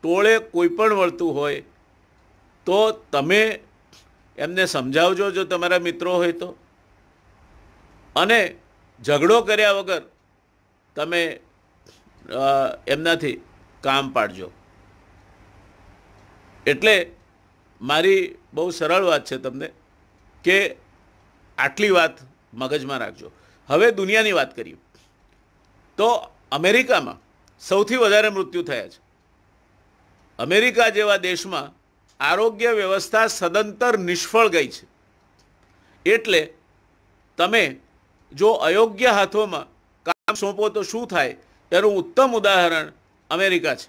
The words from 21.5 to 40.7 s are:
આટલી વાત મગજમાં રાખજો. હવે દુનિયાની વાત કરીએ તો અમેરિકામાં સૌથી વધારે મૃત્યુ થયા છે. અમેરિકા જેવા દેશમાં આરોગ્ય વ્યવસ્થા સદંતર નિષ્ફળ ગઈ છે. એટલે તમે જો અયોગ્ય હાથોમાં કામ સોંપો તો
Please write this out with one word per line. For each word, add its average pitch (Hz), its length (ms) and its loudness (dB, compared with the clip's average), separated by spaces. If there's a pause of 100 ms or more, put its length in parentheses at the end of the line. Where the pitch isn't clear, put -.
આટલી 139 320 0
વાત 170 220 4 (420)
મગજમાં 131 440 -6
રાખજો. - 340 -10 (360)
હવે 190 240 4
દુનિયાની 208 400 0
વાત 151 240 -2
કરીએ 107 220 -14 (1200)
તો 226 340 0 (200)
અમેરિકામાં 185 680 0 (380)
સૌથી 208 360 -2
વધારે 214 340 4
મૃત્યુ 175 340 -6
થયા 123 240 -8
છે. - 200 -20 (1300)
અમેરિકા 214 500 2
જેવા 208 280 0
દેશમાં 180 560 -6 (460)
આરોગ્ય 208 520 0
વ્યવસ્થા 208 560 0
સદંતર 208 720 -2
નિષ્ફળ 185 500 0
ગઈ 165 200 0
છે. - 180 -18 (1200)
એટલે 180 480 0 (840)
તમે 180 420 0 (540)
જો 175 180 2
અયોગ્ય 214 600 2
હાથોમાં 202 560 -2 (380)
કામ - 300 -4
સોંપો 202 340 -2
તો 208 140 -6